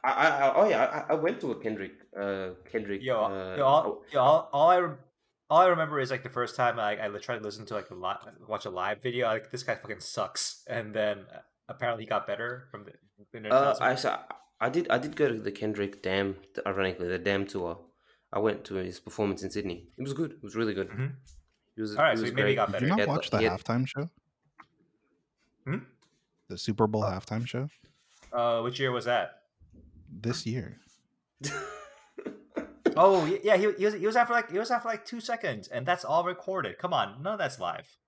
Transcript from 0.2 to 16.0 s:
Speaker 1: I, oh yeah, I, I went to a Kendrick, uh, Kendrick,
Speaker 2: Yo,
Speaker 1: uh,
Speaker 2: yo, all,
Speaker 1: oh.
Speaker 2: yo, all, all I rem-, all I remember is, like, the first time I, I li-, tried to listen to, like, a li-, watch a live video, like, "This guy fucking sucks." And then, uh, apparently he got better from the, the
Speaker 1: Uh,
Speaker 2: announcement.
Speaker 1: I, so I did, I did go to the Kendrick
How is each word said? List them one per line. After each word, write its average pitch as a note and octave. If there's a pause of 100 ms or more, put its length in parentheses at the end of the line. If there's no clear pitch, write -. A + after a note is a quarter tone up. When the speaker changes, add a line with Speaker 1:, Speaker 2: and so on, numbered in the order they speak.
Speaker 1:
I, -
oh G3+
yeah, C#3
I, -
I -
went E3
to C3
a -
Kendrick, G2 (280)
uh, G2 (200)
Kendrick, G2+
Speaker 2:
Yo, B2
Speaker 1:
uh, F#2+
Speaker 2:
yo, C#3+
all, C#3+
Speaker 1:
oh. -
Speaker 2:
yo, C#3
all, D3
all D3+
I F3+
rem-, D#3+ (520)
all D#3+
I F#3
remember D#3
is, B2+
like, B2+
the C3
first B2
time A#2+
I, G#2
I G#2+
li-, G2+
tried A#2+
to G#2+
listen G#2
to, A2
like, G2
a F#2
li-, F#2 (140)
watch G#2+
a G2+
live F#2+
video, B2
like, A2
"This A#2+
guy A2+
fucking -
sucks." -
And A2
then, G#2 (100)
uh, - (300)
apparently A#2
he -
got G#2
better A#2+
from G#2
the, - (400)
the A2+ (100)
Speaker 1:
Uh, B2+
Speaker 2:
announcement. C3+
Speaker 1:
I, -
so - (420)
I A2+
did, E3+
I A#2+
did D3
go D3
to A#2
the G2+
Kendrick G#2